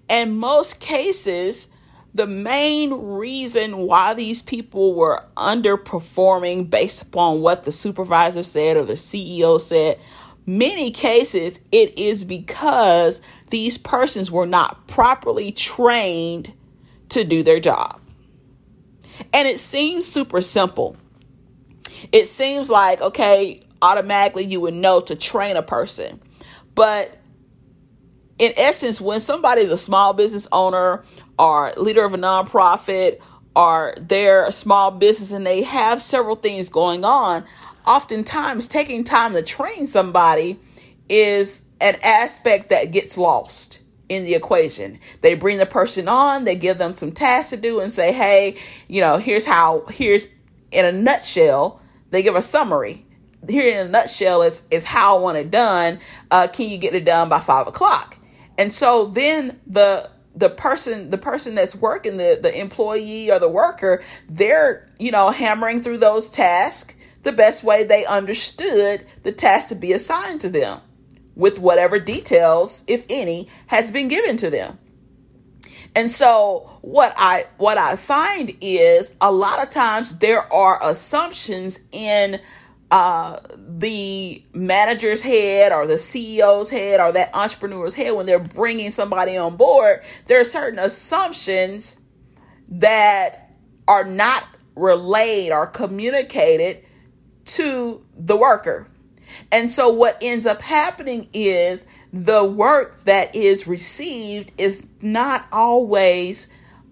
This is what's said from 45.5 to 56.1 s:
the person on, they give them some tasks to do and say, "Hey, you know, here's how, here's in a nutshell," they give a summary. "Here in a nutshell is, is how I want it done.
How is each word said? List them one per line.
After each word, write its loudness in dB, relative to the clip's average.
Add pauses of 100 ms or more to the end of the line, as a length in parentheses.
the 2
person -2
on, 2
they 0
give -2
them -4
some -10
tasks 0
to -8
do -4
and -6
say, 2
"Hey, 2 (300)
you -4
know, 4
here's -2
how, 2
here's 0 (440)
in 4
a 2
nutshell," 0 (300)
they 2
give 2
a 0
summary. -2 (440)
"Here 0
in -2
a -12
nutshell 2
is, 0
is 0
how 4
I -4
want -2
it -6
done. 2 (320)